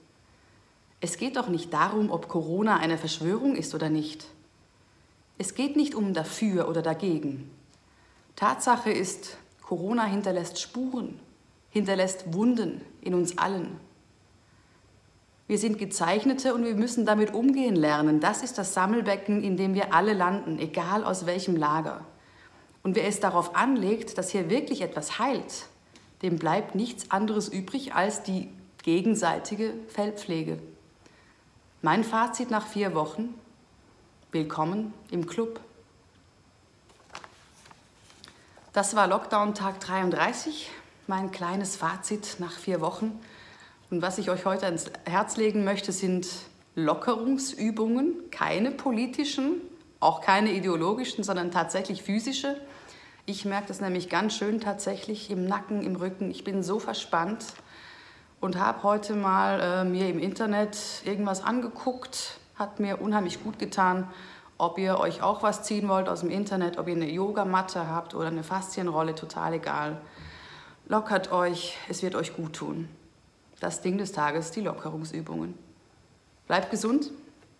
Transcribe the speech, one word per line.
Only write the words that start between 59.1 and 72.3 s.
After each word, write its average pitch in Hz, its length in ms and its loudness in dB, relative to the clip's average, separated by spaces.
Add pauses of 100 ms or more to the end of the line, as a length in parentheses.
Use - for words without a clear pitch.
mal, 196 440 4
äh, 185 240 2
mir 185 240 2
im 165 100 0
Internet 208 600 0 (260)
irgendwas 196 380 -2
angeguckt. - 960 -4 (160)
Hat 202 260 -4
mir 196 200 0
unheimlich 202 420 0
gut 214 160 -8
getan. 185 500 2 (480)
Ob 170 220 0
ihr 190 200 2
euch 165 240 0
auch 208 200 2
was 208 200 2
ziehen 208 260 0
wollt 190 200 2
aus 175 120 -2
dem 170 100 -2
Internet, 190 480 0
ob 165 100 -4
ihr 175 80 0
eine 165 120 0
Yogamatte 185 800 0
habt 170 260 -4
oder 160 120 -2
eine 160 160 -4
Faszienrolle, 165 720 -2
total 160 400 -4
egal. 151 460 -4 (880)
Lockert 214 420 0
euch, 180 460 0 (120)
es 185 140 -6
wird 180 140 -2
euch 165 180 -4